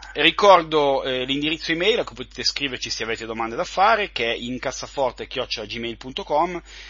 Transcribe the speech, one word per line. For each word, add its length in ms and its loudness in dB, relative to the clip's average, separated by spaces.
ricordo, 880 6
eh, 200 -2
l'indirizzo 460 -2
email 300 2
a 40 0
cui 120 -14
potete 260 -12
scriverci 480 -4
se 140 -4
avete 220 -4
domande 280 -4
da 80 -4
fare, 480 2
che 140 -4
è 100 0
incassaforte 920 -6
chiocciola 400 -6
gmail 280 -8
punto 280 -10
com, 360 0